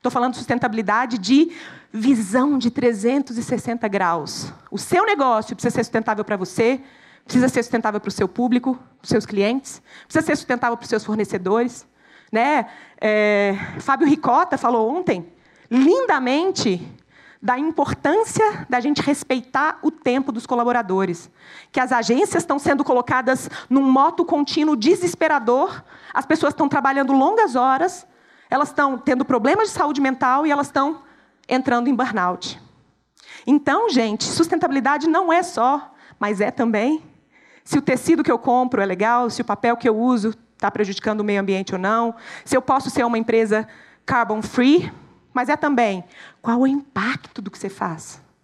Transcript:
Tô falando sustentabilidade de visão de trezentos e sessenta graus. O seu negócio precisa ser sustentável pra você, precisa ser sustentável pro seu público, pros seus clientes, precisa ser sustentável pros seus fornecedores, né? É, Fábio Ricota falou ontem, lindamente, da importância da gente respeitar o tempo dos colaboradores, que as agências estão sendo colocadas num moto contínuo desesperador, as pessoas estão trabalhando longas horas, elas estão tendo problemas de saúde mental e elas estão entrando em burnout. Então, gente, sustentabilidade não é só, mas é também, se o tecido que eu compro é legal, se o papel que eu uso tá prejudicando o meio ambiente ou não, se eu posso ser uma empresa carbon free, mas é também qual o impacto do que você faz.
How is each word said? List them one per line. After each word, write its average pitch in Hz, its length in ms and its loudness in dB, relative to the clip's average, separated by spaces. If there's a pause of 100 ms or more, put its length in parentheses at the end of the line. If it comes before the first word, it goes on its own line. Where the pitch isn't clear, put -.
Tô 247 100 -2
falando - 240 0
sustentabilidade 226 840 -2
de 269 340 4 (400)
visão 240 640 2
de 240 140 0
trezentos 240 680 0
e 233 60 -6
sessenta 233 460 -4
graus. 175 640 -2 (180)
O 202 80 -8
seu 349 260 2
negócio 254 500 0
precisa 233 200 -2
ser 226 100 0
sustentável 220 400 -2
pra 208 120 -4
você, 226 440 0 (440)
precisa 247 240 2
ser 254 140 -2
sustentável 220 380 -2
pro 208 100 -8
seu 196 180 -2
público, 247 500 0 (200)
pros - 120 -10
seus 220 160 0
clientes, 214 560 -2 (220)
precisa 311 200 -2
ser 320 120 0
sustentável 247 400 -2
pros - 120 -16
seus 220 160 -2
fornecedores, 214 840 -2 (440)
né? 254 400 0 (300)
É, 208 540 2 (260)
Fábio 277 260 0
Ricota 294 520 2
falou 233 360 0
ontem, 247 320 -2 (440)
lindamente, 277 1160 2 (540)
da - 180 -2
importância 330 1120 0
da 247 120 0
gente 277 200 0
respeitar 269 840 -2
o 311 80 2
tempo 262 420 -2
dos 220 140 -8
colaboradores, 214 840 -2 (400)
que - 80 -4
as 254 140 0
agências 247 500 2
estão 285 160 -2
sendo 285 240 0
colocadas 254 680 0 (220)
num 269 200 4
moto 311 340 4
contínuo 302 520 0
desesperador, 302 1080 0 (300)
as - 140 -2
pessoas 302 260 2
estão 302 160 0
trabalhando 269 440 2
longas 320 420 4
horas, 269 520 0 (420)
elas 285 200 0
estão 277 300 0
tendo 262 260 0
problemas 285 440 2
de - 60 -10
saúde 294 260 0
mental 269 460 2
e 302 40 2
elas 285 180 0
estão 285 340 -2 (460)
entrando 247 400 0
em 277 60 2
burnout. 208 680 -4 (840)
Então, 294 420 2
gente, 226 360 0
sustentabilidade 294 840 0
não 330 240 2
é 349 100 4
só, 285 520 -2 (240)
mas 202 220 -2
é 208 100 0
também, 233 520 0 (600)
se - 140 0
o 269 40 -2
tecido 294 420 2
que - 60 0
eu 240 80 2
compro 247 420 0
é 196 60 0
legal, 220 440 0
se 240 120 -6
o - 20 -2
papel 233 320 0
que 233 120 0
eu 220 80 2
uso 226 380 0 (240)
tá 196 120 -2
prejudicando 208 500 -4
o 208 40 -2
meio 202 160 0
ambiente 190 340 -4
ou 185 40 -4
não, 226 360 0 (300)
se - 120 -2
eu 254 60 2
posso 269 280 -2
ser 247 140 0
uma 240 140 0
empresa 220 500 0 (360)
carbon 220 380 0
free, 262 500 2 (400)
mas 247 160 -2
é 294 80 0
também 240 480 0 (360)
qual 233 200 0
o 269 60 4
impacto 269 760 -4
do 196 80 -10
que - 80 -20
você 196 100 -8
faz. 175 540 -10 (220)